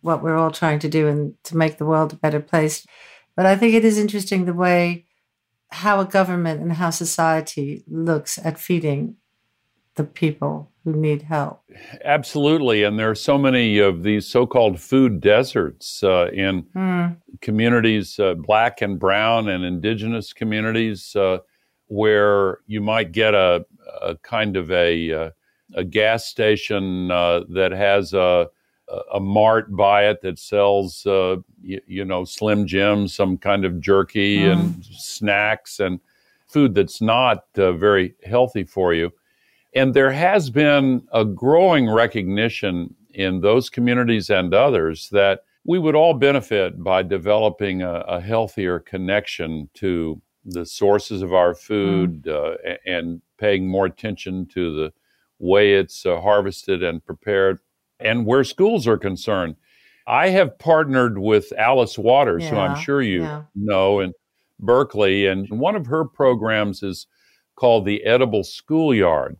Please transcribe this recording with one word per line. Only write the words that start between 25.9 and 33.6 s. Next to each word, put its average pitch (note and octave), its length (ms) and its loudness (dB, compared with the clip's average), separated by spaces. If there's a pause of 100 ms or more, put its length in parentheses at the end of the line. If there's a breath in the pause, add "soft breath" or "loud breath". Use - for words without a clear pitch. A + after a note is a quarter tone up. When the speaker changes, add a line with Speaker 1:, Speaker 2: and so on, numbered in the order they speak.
Speaker 2:
station, G2 840 -2
uh, F2 380 2
that F2+ 240 0
has G2 400 0
a, F2+ 360 2 (680)
a G2+ 60 -2
mart G#2+ 540 0
by G2+ 340 4
it G#2+ 120 -2
that F#2 180 -8
sells, G2+ 680 -2
uh, F#2+ 300 0 (300)
y-, F#2+ 200 -10
you F#2+ 180 -10
know, F#2 200 -6
Slim G#2 420 -2
Jim, G2+ 420 0
some F#2+ 300 -2
kind G2+ 260 0